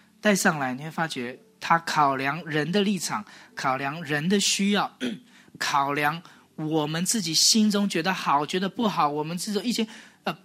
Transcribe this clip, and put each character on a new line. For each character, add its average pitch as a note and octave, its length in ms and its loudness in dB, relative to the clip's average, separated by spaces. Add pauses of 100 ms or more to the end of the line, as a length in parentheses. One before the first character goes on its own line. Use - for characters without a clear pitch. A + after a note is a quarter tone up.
(220)
带 G#3 120 4
上 F#3 260 2
来 C3 140 -2
你 C3+ 100 -10
会 D#3+ 60 -10
发 E3 160 -4
觉 B2+ 320 -8 (220)
他 - 200 2
考 C#3+ 360 2
量 C#3 300 -2
人 D3+ 260 -2
的 G#3 100 2
立 G3 160 0
场， C3 280 -6 (280)
考 C3 220 -2
量 C#3 280 -6
人 D3 260 0
的 G3+ 100 4
需 G3 320 2
要， F#3+ 260 0 (260)
<clears throat> - 360 -20
考 C#3 320 0
量 D3 300 0 (340)
我 D#3 320 0
们 D#3+ 180 -2
自 A3 160 0
己 E3 120 -4
心 G#3+ 360 4
中 G3+ 180 2
觉 F#3+ 140 0
得 F#3 120 0
好， D3+ 320 2
觉 F#3 140 -4
得 F#3+ 100 -2
不 A3+ 180 -2
好， D#3+ 220 2
我 D3 120 -2
们 E3 160 -4
这 F3+ 140 -6
种 G3+ 100 -2
一 A3 120 -2
些， A3+ 120 0 (380)
呃， F#3 80 -4 (140)